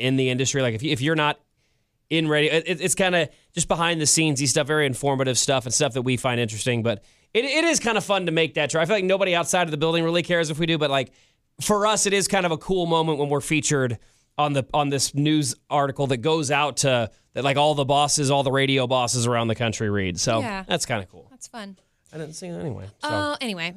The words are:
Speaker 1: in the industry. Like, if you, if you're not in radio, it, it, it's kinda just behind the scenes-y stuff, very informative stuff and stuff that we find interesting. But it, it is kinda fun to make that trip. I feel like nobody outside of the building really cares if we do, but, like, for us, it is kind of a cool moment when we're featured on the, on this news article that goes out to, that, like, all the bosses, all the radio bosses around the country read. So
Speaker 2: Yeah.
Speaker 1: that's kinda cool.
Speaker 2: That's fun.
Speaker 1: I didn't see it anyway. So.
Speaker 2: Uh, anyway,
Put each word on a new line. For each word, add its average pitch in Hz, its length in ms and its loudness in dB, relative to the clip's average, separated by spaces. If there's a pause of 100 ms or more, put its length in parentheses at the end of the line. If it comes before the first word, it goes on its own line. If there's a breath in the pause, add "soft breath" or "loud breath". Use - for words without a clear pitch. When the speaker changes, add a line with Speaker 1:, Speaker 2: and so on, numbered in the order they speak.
Speaker 1:
in 131 140 2
the 131 120 2
industry. 127 320 0
Like, 120 140 0
if 110 80 -6
you, 147 80 -2
if 120 100 -2
you're 156 140 0
not 151 240 0 (680)
in 160 200 0
radio, 151 240 2
it, 165 140 2
it, 170 140 -2
it's 180 140 0
kinda 180 320 2 (260 soft breath)
just 170 140 -4
behind 170 320 0
the 151 60 0
scenes-y 147 400 2
stuff, 143 200 2
very 151 200 2
informative 131 520 0
stuff 131 280 0
and 127 80 -4
stuff 143 180 2
that 127 120 -4
we 127 120 0
find 120 240 -2
interesting. 117 440 -2
But 110 200 -2 (300 soft breath)
it, 226 100 2
it 294 220 0
is 320 160 2
kinda 220 180 0
fun 185 280 0
to 165 40 0
make 160 220 0
that 147 160 0
trip. 160 120 0
I 165 40 2
feel 196 100 2
like 196 80 0
nobody 185 320 2
outside 170 280 2
of 165 80 -2
the 151 60 -4
building 165 280 2
really 170 180 0
cares 170 260 0
if 151 80 -6
we 170 80 0
do, 165 120 0
but, 147 120 0
like, 135 220 -2 (480 soft breath)
for 208 280 2
us, 214 180 2
it 196 80 2
is 196 140 0
kind 190 180 2
of 170 80 0
a 151 40 -2
cool 185 280 -2
moment 160 340 2
when 143 100 0
we're 143 120 0
featured 135 560 0 (400 soft breath)
on 147 160 0
the, 135 200 0
on 147 160 2
this 139 260 -2
news 147 400 2 (140)
article 139 380 0
that 131 100 0
goes 156 340 0
out 143 260 2
to, 123 320 2 (240 soft breath)
that, 123 100 -4
like, 139 140 2
all 151 180 4
the 143 80 0
bosses, 143 480 2
all 139 120 2
the 131 80 0
radio 135 360 2
bosses 123 400 0
around 117 200 0
the 110 80 0
country 110 340 -2
read. 95 300 -2
So 113 200 0
Speaker 2:
Yeah. 101 280 -6
Speaker 1:
that's - 180 -2
kinda 104 220 -6
cool. - 240 -20
Speaker 2:
That's - 160 -20
fun. 202 280 -16 (380)
Speaker 1:
I 160 40 -14
didn't 156 180 -12
see 185 120 -12
it 175 100 -10
anyway. 113 280 -8 (160)
So. 294 80 -6
Speaker 2:
Uh, 302 320 -2
anyway, 175 340 -6